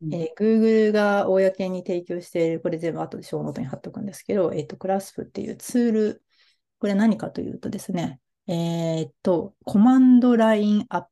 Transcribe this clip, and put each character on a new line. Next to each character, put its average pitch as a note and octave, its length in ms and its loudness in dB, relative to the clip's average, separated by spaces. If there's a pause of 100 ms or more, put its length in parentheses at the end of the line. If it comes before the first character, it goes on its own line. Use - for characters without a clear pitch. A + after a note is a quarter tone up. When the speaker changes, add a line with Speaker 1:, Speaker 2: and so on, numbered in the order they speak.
Speaker 1:
う D#3+ 60 -12
ん。 D#3 80 -6
う - 20 -4
ん。 E3+ 40 -4
Speaker 2:
え D#3+ 160 -6
ー、 - 40 -14
Google A3 520 4
が G#3 360 2
公 F#3+ 400 2
に F#3 180 -6
提 F3 160 -4
供 F3 180 -8
し - 100 -18
て E3 160 0
い E3 60 0
る、 D#3+ 80 -4
こ E3+ 100 -2
れ D#3+ 80 -4
全 E3 160 -4
部 D#3+ 60 -8
後 D#3 160 -8
で - 60 -14
シ - 120 -10
ョ D3+ 60 -6
ー - 20 -6
ノ D3+ 80 -6
ー - 20 -10
ト C#3+ 80 -10
に D3+ 60 -8
貼 C3+ 100 -12
っ - 40 -20
と - 100 -16
く - 100 -14
ん G3+ 60 -8
で E3 60 -10
す - 100 -20
け - 120 -6
ど、 F#3+ 180 0
え D3+ 100 -6
っ - 40 -12
と、 - 100 -14
ク F#3 120 -8
ラ G3 120 -2
ス - 140 -14
プ - 80 -10
っ - 40 -12
て - 140 -12
い - 100 -10
う G3 60 -12
ツ - 220 -6
ー A#3 140 2
ル、 G#3+ 300 -2 (560)
こ G#3 80 -4
れ G3+ 80 0
何 G#3 220 2
か - 140 -8
と - 100 -10
い - 100 -8
う - 80 -12
と - 120 -10
で F#3+ 80 -8
す - 140 -10
ね、 - 280 -6 (280)
え E3 540 -4
ー D#3 60 -8
っ - 40 -20 (100)
と、 F3+ 320 -2 (100)
コ - 140 0
マ B3+ 200 6
ン B3+ 220 8
ド A#3+ 160 4
ラ A3 200 4
イ G#3 220 2
ン - 100 -4
ア F3+ 100 -4
ッ - 140 -6